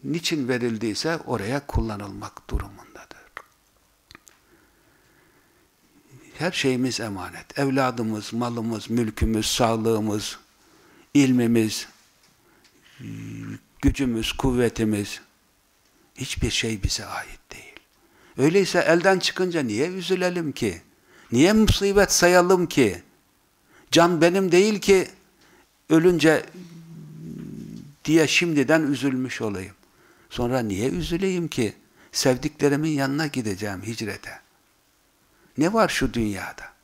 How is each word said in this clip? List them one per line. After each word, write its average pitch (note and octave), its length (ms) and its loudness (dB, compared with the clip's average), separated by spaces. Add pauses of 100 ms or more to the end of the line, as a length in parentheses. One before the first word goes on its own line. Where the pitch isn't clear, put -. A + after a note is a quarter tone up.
niçin D3+ 440 -4
verildiyse A#2 760 -2
oraya A#2+ 400 -4
kullanılmak G2+ 840 -6
durumundadır. - 760 -12 (3250)
Her F3 140 -4
şeyimiz B2+ 480 -2
emanet. F#2 580 -12
Evladımız, B2 720 -2
malımız, A#2 580 -6
mülkümüz, A2 560 -2
sağlığımız, A2 920 0 (760)
ilmimiz, A#2 760 4 (1900)
gücümüz, B2 500 0
kuvvetimiz, A2+ 880 0 (920)
hiçbir - 360 -4
şey A2 320 -4
bize G2+ 240 -4
ait - 340 -12 (120)
değil. - 280 -20 (580)
Öyleyse F3 400 4
elden F3 400 4
çıkınca E3+ 440 -2
niye A#2+ 260 0
üzülelim F3+ 640 -2
ki? F#2+ 300 -4 (500)
Niye D3+ 200 6
musibet G3+ 600 4
sayalım F3+ 540 6
ki? G2+ 360 2 (880)
Can E3+ 300 4
benim F3 320 4
değil G3 280 4
ki F#3+ 280 4 (800)
ölünce D#3+ 580 4 (1600)
diye D#3 240 4
şimdiden D#3+ 540 2
üzülmüş C3 580 -2
olayım. F#2+ 340 -6 (560)
Sonra B2 300 -2
niye G#2 280 -2
üzüleyim F3 600 -2
ki? - 260 -2 (380)
Sevdiklerimin C#3+ 800 0
yanına C#3+ 360 -2
gideceğim G#2 560 -6
hicrete. G#2+ 580 -10 (1160)
Ne E3 140 2
var A3 160 2
şu - 260 -2
dünyada? G#2 580 -6 (120)